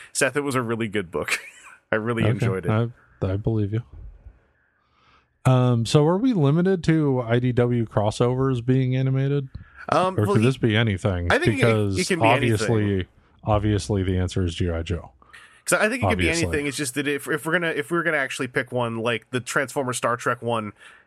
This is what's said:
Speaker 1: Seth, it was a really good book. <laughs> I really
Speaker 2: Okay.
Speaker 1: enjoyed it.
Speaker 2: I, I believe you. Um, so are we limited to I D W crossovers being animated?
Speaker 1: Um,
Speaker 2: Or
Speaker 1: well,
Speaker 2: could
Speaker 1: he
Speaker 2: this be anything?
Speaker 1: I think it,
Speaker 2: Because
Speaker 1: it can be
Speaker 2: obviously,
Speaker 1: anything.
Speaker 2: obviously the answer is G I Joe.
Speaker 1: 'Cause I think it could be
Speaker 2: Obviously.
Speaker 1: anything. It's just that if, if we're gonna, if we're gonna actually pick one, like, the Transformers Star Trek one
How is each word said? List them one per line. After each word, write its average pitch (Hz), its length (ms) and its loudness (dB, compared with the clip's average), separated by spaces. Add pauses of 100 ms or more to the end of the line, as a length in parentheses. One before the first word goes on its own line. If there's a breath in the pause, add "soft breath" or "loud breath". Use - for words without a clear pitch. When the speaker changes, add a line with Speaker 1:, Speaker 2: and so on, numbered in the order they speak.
(140 loud breath)
Speaker 1:
Seth, 135 240 -2
it 147 40 -2
was 139 140 -2
a 131 60 0
really 113 260 -2
good 95 240 -4
book. - 280 -4 (260 loud breath)
<laughs> - 260 -20
I - 40 2
really 113 280 -2
Speaker 2:
Okay. 107 80 2
Speaker 1:
enjoyed 98 340 -2
it. 107 60 0
Speaker 2:
I, 117 180 0 (360)
I 95 120 -2
believe 107 360 -2
you. 113 80 -2 (1600 soft breath)
Um, 123 400 4
so 147 200 4
are 175 120 4
we 254 160 2
limited 175 520 2
to 147 400 2
I 117 140 2
D 123 140 2
W 120 320 2
crossovers 123 800 0
being 131 300 2
animated? 135 520 0 (420 loud breath)
Speaker 1:
Um, 185 300 2
Speaker 2:
Or 208 60 2
Speaker 1:
well, 202 80 2
Speaker 2:
could 208 80 4
Speaker 1:
he 117 60 4
Speaker 2:
this 131 100 0
be 110 180 2
anything? 98 560 0
Speaker 1:
I 220 80 4
think - 140 2
it, - 40 -4
Speaker 2:
Because 107 400 2
Speaker 1:
it 185 100 0
can 175 120 0
be 113 60 2
Speaker 2:
obviously, 113 580 2
Speaker 1:
anything. 98 240 0 (380 soft breath)
Speaker 2:
obviously 104 580 0
the 90 140 0
answer 92 260 -2
is 82 120 -4
G 90 140 -2
I 82 120 -4
Joe. 85 300 -8 (540 loud breath)
Speaker 1:
'Cause 170 140 2
I 214 100 2
think 240 140 -4
it 196 40 2
could 185 100 2
be 180 120 0
Speaker 2:
Obviously. 165 180 0
Speaker 1:
anything. 147 200 -2
It's 135 100 -6
just 143 180 -6
that 143 120 -2
if, 143 220 -4
if 151 160 -4
we're 160 80 -4
gonna, 170 160 0
if 147 220 -6
we're 170 120 0
gonna 156 140 0
actually 135 300 -4
pick 127 240 -4
one, 120 260 -4
like, 113 340 -4
the 127 100 -2
Transformers 127 560 -4
Star 120 180 -2
Trek 120 260 -4
one 113 300 -4 (360 loud breath)